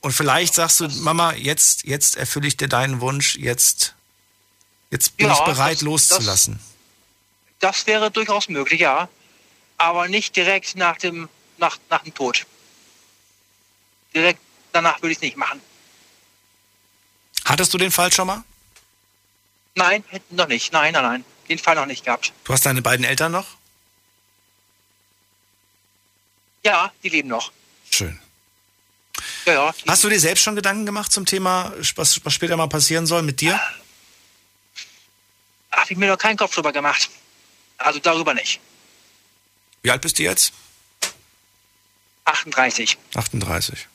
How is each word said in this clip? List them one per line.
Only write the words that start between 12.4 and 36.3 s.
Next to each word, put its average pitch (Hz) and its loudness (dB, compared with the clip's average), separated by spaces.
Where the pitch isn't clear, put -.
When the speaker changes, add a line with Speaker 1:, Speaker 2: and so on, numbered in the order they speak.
Speaker 2:
Direkt - 2
danach 165 2
würde 165 -2
ich's 156 -6
nicht 135 -6
machen. 139 -4
Speaker 1:
Hattest 170 2
du 185 0
den 185 2
Fall 180 2
schon 185 2
mal? 208 -8
Speaker 2:
Nein, 190 2
noch 175 0
nicht. - -2
Nein, 156 4
nein, 151 2
nein. 123 -2
Den 165 -2
Fall 165 4
noch 143 -2
nicht 131 -10
gehabt. - -2
Speaker 1:
Du - -2
hast 131 2
deine 127 0
beiden 123 2
Eltern 139 0
noch? 180 -4
Speaker 2:
Ja, 190 2
die 185 -6
leben 151 -2
noch. 113 -4
Speaker 1:
Schön. 82 -4
Speaker 2:
Ja, 175 4
ja, 147 2
die - -8
Speaker 1:
Hast 180 4
du 208 2
dir 208 2
selbst 175 2
schon 214 0
Gedanken 202 -2
gemacht 208 -4
zum 196 -2
Thema, 185 0
was, - 0
was 147 0
später 170 0
mal 160 2
passieren 156 0
soll 170 2
mit 143 -4
dir? 170 2
Speaker 2:
Hab - 0
ich 185 -6
mir 196 0
noch 190 2
keinen 220 0